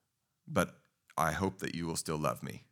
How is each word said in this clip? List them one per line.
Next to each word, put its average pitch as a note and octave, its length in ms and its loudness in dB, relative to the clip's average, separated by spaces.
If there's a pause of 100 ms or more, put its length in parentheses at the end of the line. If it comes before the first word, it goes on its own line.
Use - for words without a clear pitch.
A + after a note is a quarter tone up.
(460)
But - 300 2 (420)
I D#2+ 140 4
hope F#2+ 280 0
that - 160 -4
you E2 120 -4
will E2 100 -4
still D#2 200 -2
love C#2 260 0
me. - 280 -10